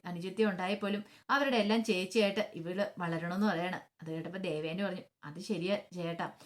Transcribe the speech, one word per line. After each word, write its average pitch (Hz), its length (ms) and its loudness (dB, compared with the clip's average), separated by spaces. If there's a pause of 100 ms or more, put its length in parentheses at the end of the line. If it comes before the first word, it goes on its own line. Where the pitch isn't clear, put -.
അനുജത്തിയോ 185 440 2
ഉണ്ടായാൽ 190 300 0
പോലും 202 220 0 (280)
അവരുടെ 269 280 4
എല്ലാം 214 260 4
ചേച്ചിയായിട്ട് 202 600 2 (100)
ഇവള് 180 300 -2 (140)
വളരണമെന്ന് 170 480 0
പറയണ. 180 280 0 (220)
അത് 160 140 -12
കേട്ടപ്പോ 165 300 -4
ദേവേനി 165 420 -2
പറഞ്ഞു, 185 220 -4 (180)
"അത് 151 160 -10
ശരിയാ 190 380 0 (160)
ചേട്ടാ, 170 340 -4 (180)